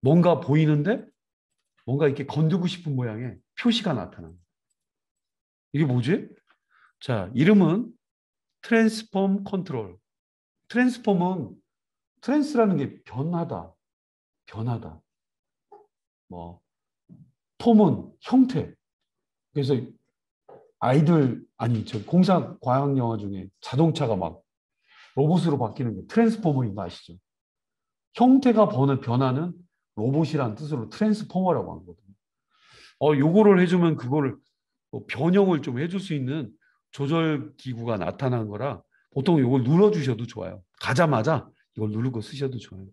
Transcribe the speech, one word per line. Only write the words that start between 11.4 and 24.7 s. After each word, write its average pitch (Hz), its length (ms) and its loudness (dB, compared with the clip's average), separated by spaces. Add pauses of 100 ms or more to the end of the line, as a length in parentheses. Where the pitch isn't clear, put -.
트랜스라는 240 560 0
게 127 240 -6
변하다, 127 720 -8 (720)
변하다. 107 540 -8 (1300)
뭐 87 320 -18 (1000)
폼은 202 520 4 (100)
형태. 240 540 2 (760)
그래서 143 220 0 (1040)
아이들, 143 640 2 (140)
아니, 117 280 -2
저 101 200 -8
공상 170 560 2
과학 139 380 0
영화 117 180 -2
중에 101 320 -10 (120)
자동차가 143 560 0
막 85 260 -8 (720)